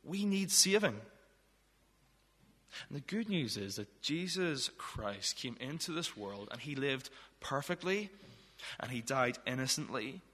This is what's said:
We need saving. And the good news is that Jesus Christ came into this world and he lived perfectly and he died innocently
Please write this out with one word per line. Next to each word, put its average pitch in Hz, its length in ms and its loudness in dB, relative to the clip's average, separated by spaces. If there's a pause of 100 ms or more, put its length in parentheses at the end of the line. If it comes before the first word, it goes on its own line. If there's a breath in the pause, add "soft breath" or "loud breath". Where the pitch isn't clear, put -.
We 196 200 -2
need 196 280 4
saving. 190 500 6 (1900 loud breath)
And 143 80 -6
the 139 40 -4
good 208 260 -2
news 151 300 2
is 98 200 -4
that - 260 -8
Jesus 170 720 0
Christ 101 580 -2
came 120 240 -6
into 151 340 -4
this 165 220 -2
world 101 360 -6
and 120 100 -8
he 143 140 -6
lived 135 340 0 (300 loud breath)
perfectly 175 720 0 (680 loud breath)
and 120 120 -4
he 120 100 -2
died 123 460 4
innocently 131 760 -2 (120)